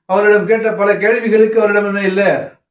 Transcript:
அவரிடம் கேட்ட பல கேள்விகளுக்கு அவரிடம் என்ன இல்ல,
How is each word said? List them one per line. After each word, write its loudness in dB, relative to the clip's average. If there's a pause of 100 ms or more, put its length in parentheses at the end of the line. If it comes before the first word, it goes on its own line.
அவரிடம் 2
கேட்ட 0
பல 0
கேள்விகளுக்கு 0
அவரிடம் 0
என்ன -4
இல்ல, -2 (200)